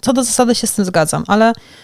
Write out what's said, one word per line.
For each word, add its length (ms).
co 120
do 100
zasady 320
się 120
z 60
tym 120
zgadzam, 420
ale 260